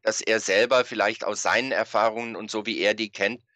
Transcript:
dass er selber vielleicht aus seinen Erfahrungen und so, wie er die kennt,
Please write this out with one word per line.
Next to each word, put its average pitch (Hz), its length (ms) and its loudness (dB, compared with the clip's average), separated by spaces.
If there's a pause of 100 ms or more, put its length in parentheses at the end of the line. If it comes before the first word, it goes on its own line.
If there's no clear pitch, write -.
dass 110 180 -2
er 110 180 2
selber 120 460 4
vielleicht 107 380 -2
aus 101 180 -4
seinen 117 300 0
Erfahrungen 113 640 0
und 104 160 -10
so, 107 140 -4
wie 110 140 -4
er 101 140 2
die 107 160 -4
kennt, 104 320 -2 (140)